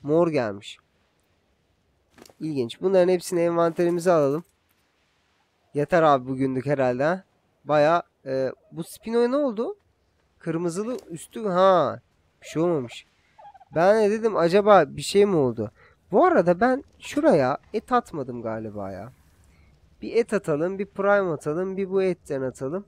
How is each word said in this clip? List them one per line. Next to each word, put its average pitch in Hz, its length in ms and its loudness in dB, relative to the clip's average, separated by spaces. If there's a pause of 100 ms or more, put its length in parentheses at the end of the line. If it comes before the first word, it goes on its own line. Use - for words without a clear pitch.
Mor 160 240 2
gelmiş. 113 500 -6 (1600)
İlginç. 139 420 -6
Bunların 185 300 4
hepsini 180 280 -2
envanterimize 170 720 0
alalım. 151 320 2 (1300)
Yeter 147 300 0
abi 139 240 4
bugünlük 131 380 -4
herhalde 131 380 0
ha. 180 200 -2 (420)
Baya, 151 380 2 (220)
e, 131 260 -4 (200)
bu 156 120 -12
Spino'ya 233 440 -2
ne 254 80 -2
oldu? 277 400 -4 (640)
Kırmızılı 175 580 -6 (120)
üstü, 214 380 -12
ha. 175 520 2 (420)
Bir - 60 -20
şey 151 140 -4
olmamış. 156 440 -4 (720)
Ben 202 280 4
de 202 80 2
dedim 220 260 -2
acaba 185 500 6
bir 143 140 -12
şey 202 240 4
mi 196 100 0
oldu? 117 360 0 (400)
Bu 240 140 4
arada 180 340 4
ben 254 240 0 (160)
şuraya 175 580 2 (160)
et 226 180 -6
atmadım 135 500 -4
galiba 110 500 -8
ya. 101 200 -14 (920)
Bir - 140 -10
et 226 180 -2
atalım, 180 460 -4
bir 202 60 -4
prime 202 460 0
atalım, 175 460 -6
bir 190 120 -6
bu 190 140 -2
etten 170 380 -6
atalım. 135 460 -8